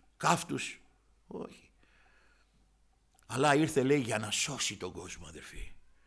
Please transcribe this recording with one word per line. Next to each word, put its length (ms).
κάφτους». 640
Όχι. 440
Αλλά 280
ήρθε, 280
λέει, 180
για 180
να 120
σώσει 460
τον 160
κόσμο, 340
αδερφοί. 460